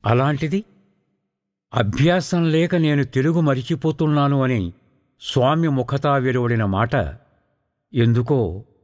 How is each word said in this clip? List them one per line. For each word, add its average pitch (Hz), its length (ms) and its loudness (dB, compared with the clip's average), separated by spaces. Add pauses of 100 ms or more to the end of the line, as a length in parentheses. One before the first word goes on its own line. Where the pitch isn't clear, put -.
అలాంటిది, 143 580 0 (1080)
"అభ్యాసం 165 760 0
లేక 160 240 0
నేను 151 300 2
తెలుగు 151 360 0
మరిచిపోతున్నాను" 147 1000 0
అని 110 300 -2 (480)
స్వామి 151 480 0
ముఖతా 139 480 0
వెలువడిన 123 480 0
మాట 101 300 0 (1000)
ఎందుకో 117 680 0 (200)